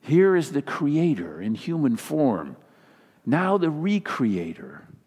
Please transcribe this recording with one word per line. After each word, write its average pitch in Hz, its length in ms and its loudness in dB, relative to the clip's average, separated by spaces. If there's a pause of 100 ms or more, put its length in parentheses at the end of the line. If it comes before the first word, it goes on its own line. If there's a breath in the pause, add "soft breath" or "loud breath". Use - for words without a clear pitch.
Here 185 340 4
is 151 160 0
the 143 100 -2
Creator 143 800 0
in 107 140 -2
human 143 400 0
form, 107 600 -2 (720 soft breath)
now 185 320 2
the 170 80 2
Recreator 147 1160 -2 (240)